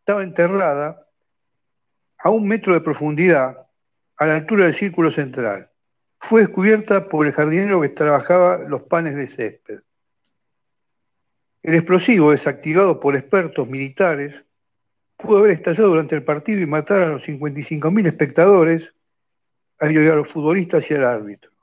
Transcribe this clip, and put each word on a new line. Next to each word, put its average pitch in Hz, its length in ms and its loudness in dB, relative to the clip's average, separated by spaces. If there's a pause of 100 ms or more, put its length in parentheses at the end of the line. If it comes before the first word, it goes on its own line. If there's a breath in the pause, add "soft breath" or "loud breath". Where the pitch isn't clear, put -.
estaba 202 220 -2
enterrada 170 840 -2 (1120)
a - 100 -2
un 214 180 0
metro 196 280 0
de 165 60 2
profundidad, 151 880 -2 (500)
a 151 100 -2
la 156 100 0
altura 185 300 0
del 156 80 2
círculo 175 360 -2
central. 120 600 -6 (480)
Fue 226 240 4
descubierta 202 680 0
por 151 180 0
el 143 60 -2
jardinero 170 480 0
que 143 100 -2
trabajaba 175 680 2
los 147 240 -8
panes 165 340 -4
de 135 100 -8
césped. 107 540 -12 (1800)
El 160 120 -2
explosivo, 175 560 4
desactivado 156 680 0
por 139 160 0
expertos 147 520 -2
militares, 143 760 -4 (720)
pudo 208 220 0
haber 208 140 6
estallado 175 360 0
durante 160 260 0
el 143 100 -6
partido 156 360 -4
y 175 60 -2
matar 151 360 0
a 170 60 0
los 139 140 -6
cincuenta 147 380 -8
y - 20 -10
cinco 151 280 -4
mil 202 160 2
espectadores, 165 880 2 (840)
a 156 80 -4
los 151 420 2
futbolistas 165 640 -2
y 151 40 -2
al 143 100 0
árbitro. 107 460 -6 (120)